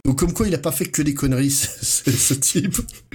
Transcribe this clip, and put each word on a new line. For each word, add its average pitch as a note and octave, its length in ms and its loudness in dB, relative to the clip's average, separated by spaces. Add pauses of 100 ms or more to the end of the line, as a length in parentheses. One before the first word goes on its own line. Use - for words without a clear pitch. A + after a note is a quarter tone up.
Donc C#3+ 140 2
comme F3 160 2
quoi A3 140 0
il E3+ 80 2
a - 20 -6
pas D3+ 160 -2
fait F3+ 120 -2
que D3 160 -2
des D3 120 0
conneries, C#3 380 2
<laughs> - 0 -
ce, - 160 0 (140)
ce, - 300 0
ce - 220 2
type. F3 420 0 (400)